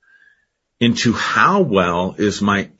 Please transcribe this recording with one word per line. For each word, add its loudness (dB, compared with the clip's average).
into 2
how 0
well 0
is -2
my 0